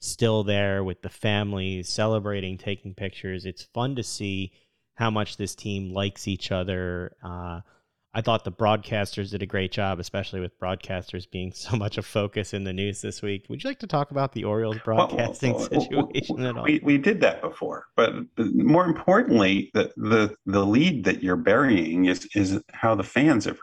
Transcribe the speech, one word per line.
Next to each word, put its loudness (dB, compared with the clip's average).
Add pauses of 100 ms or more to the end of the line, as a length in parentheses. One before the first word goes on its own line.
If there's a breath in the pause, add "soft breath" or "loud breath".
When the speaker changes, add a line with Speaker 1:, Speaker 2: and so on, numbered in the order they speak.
Speaker 1:
still 0
there 0
with -6
the -10
families -2
celebrating, -2
taking -8
pictures. -8
It's -12 (100)
fun -2
to -6
see -6 (440)
how 0
much -2
this -6
team -6
likes -4
each -4
other. -4
Uh, -10 (520)
I -2
thought 0
the -6
broadcasters 0
did -4
a -6
great -2
job, -2
especially -6
with -10
broadcasters -6
being -8
<laughs> -16
so -6
much -2
a -6
focus -2
in -4
the -4
news -4
this -10
week. -6
Would -10
you -4
like -10
to -12
talk -2
about -2
the -6
Orioles 0 (100)
Speaker 2:
Well, 2
Speaker 1:
broadcasting -2
Speaker 2:
well, -4
well, 4
Speaker 1:
situation -2
at -2
all? -6
Speaker 2:
we, 4
we 6
did 2
that 4
before, -8 (100)
but 4 (240)
more 6
importantly, 4
the, 2
the, 4 (100)
the 4
lead 4
that 0
you're 2
burying 4
is, 2
is 2 (120)
how 2
the 0
fans 4
have -4